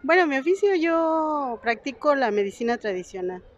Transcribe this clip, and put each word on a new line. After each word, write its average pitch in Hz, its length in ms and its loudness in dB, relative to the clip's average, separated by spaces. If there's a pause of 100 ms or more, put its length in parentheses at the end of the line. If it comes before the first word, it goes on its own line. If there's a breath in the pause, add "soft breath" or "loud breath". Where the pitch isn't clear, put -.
Bueno, 339 240 4
mi 285 100 0
oficio, 381 380 2
yo 320 880 0
practico 240 540 0
la 240 160 0
medicina 208 440 -2
tradicional. 185 680 -6 (140)